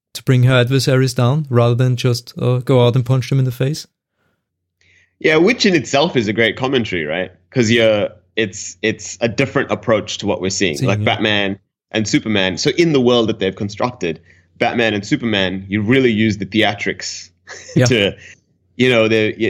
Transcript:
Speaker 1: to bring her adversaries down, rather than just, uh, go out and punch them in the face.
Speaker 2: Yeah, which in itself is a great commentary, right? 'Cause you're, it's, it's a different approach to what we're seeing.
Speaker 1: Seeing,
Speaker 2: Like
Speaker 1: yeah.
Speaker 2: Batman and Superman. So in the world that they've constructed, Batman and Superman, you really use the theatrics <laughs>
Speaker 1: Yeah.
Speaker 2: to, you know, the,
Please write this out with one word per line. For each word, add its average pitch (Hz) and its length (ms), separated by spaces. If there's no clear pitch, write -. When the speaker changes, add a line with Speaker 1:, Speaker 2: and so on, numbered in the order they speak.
Speaker 1:
to - 100
bring 127 200
her 131 100
adversaries 131 600
down, 139 360
rather 120 240
than 127 220
just, 120 420
uh, 123 200
go 123 280
out 120 100
and 123 80
punch 127 260
them 139 80
in 131 60
the 127 80
face. 135 340
Speaker 2:
Yeah, 156 180
which 208 300
in 190 80
itself 147 420
is 110 120
a 110 40
great 98 240
commentary, 120 480
right? 82 280
'Cause 117 200
you're, 110 380
it's, - 460
it's - 380
a 117 80
different 135 440
approach 104 460
to - 80
what 101 140
we're 95 100
seeing. 87 260
Speaker 1:
Seeing, - 120
Speaker 2:
Like 104 120
Speaker 1:
yeah. 104 40
Speaker 2:
Batman 104 540
and 110 160
Superman. 101 500
So 147 220
in 170 140
the 139 80
world 120 280
that 110 120
they've 95 160
constructed, 101 640
Batman 113 360
and 101 120
Superman, 98 600
you 104 140
really 127 300
use 107 260
the 95 80
theatrics 104 840
<laughs> - 240
Speaker 1:
Yeah. 123 100
Speaker 2:
to, 104 300
you 123 120
know, 113 200
the, 110 240